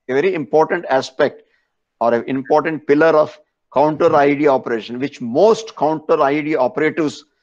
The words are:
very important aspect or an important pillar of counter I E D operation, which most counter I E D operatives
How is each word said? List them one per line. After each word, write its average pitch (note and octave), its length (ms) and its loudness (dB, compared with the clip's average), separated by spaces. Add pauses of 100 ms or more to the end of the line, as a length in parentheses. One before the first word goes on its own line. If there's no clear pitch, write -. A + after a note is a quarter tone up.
very D3+ 240 0
important D#3+ 560 0
aspect C3 540 -2 (580)
or A#2 120 0
an A#2 120 -2
important D3 600 -2
pillar D3+ 220 4
of D#3 320 2 (340)
counter D#3 420 2
I C#3+ 140 4
E C#3+ 60 2
D D3 120 0
operation, B2 520 -2
which C3+ 220 -8
most D3+ 540 0
counter D#3 440 -2
I C#3 140 2
E D3+ 80 -2
D D3+ 140 -4
operatives C#3+ 680 -2 (200)